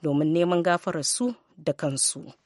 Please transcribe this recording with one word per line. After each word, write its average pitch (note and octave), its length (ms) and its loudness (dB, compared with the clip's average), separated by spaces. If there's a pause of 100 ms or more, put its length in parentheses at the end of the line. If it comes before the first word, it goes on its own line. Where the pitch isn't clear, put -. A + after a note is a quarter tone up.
domin D3+ 320 2
neman F3 280 2
gafararsu F3 720 -2 (220)
da D#3 160 -4
kansu. - 640 -4 (120)